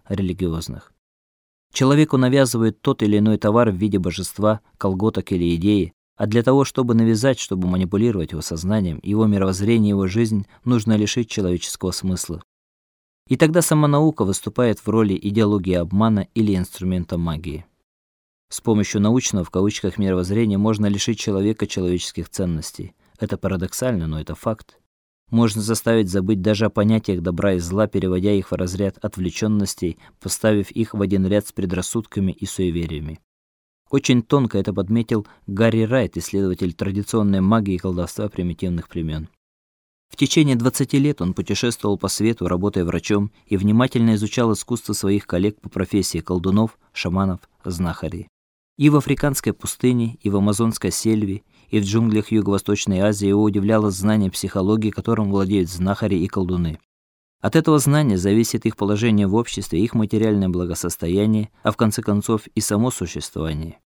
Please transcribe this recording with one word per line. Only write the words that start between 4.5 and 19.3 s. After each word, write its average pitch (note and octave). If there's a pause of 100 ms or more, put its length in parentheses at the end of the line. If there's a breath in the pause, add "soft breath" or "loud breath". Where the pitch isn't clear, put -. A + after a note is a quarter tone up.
колготок F#2+
или E2+
идеи, F2+ (220)
а G#2+
для A2+
того, C3+
чтобы B2
навязать, A2+
чтобы F#2
манипулировать F#2
его D#2+
сознанием, F2
его G#2+
мировоззрение, G#2
его G2
жизнь, G#2+ (180 soft breath)
нужно A2+
лишить G#2+
человеческого F2+
смысла. F2 (840)
И C3
тогда D#3+
сама D3+
наука D3
выступает G#2
в -
роли G#2
идеологии G2+
обмана F#2+
или G#2
инструмента F2+
магии. D#2+ (880)
С -
помощью G#2+
"научного" G#2+